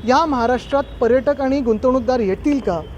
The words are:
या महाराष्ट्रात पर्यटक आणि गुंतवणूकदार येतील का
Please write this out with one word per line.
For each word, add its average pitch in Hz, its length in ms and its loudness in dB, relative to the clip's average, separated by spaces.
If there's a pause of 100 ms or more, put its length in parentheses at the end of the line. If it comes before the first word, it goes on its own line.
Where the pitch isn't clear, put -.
या 277 180 4
महाराष्ट्रात 254 580 0 (180)
पर्यटक 262 400 2
आणि 269 200 0
गुंतवणूकदार 247 580 0
येतील 233 400 0
का 175 220 -4 (160)